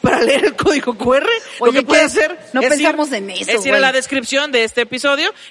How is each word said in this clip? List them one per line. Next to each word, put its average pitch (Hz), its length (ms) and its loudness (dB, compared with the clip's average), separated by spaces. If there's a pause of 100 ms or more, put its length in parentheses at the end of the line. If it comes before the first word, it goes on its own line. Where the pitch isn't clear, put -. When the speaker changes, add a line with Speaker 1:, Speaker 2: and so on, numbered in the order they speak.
Speaker 1:
para - 220 2
leer 466 200 2
el 320 140 0
código 254 400 0
Q 247 160 0
R, 285 120 2 (340)
Speaker 2:
Oye, 240 120 4
Speaker 1:
lo 269 80 2
que 254 60 -2
puede 311 160 4
Speaker 2:
¿qué? 311 60 6
Speaker 1:
hacer 330 300 0 (140)
Speaker 2:
No - 80 0
Speaker 1:
es 226 80 2
Speaker 2:
pensamos 302 400 0
Speaker 1:
ir, 269 80 -6
Speaker 2:
en 196 140 -8
eso, 185 220 -8
Speaker 1:
es 214 140 0
ir 180 60 -2
a - 60 2
Speaker 2:
güey. - 40 2
Speaker 1:
la 269 120 2
descripción 269 580 -2
de 233 140 0
este 220 160 -4
episodio 277 520 -2 (160)